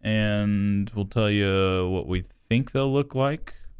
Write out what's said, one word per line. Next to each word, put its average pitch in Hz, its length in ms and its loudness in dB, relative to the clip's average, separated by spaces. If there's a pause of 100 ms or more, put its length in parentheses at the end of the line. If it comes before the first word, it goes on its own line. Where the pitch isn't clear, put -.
and 104 920 0
we'll 101 100 -2
tell 104 240 0
you 95 580 2
what 92 200 -2
we 90 160 -2 (260)
think 123 220 0
they'll 135 200 0
look 139 220 -2
like, 139 400 -2 (260)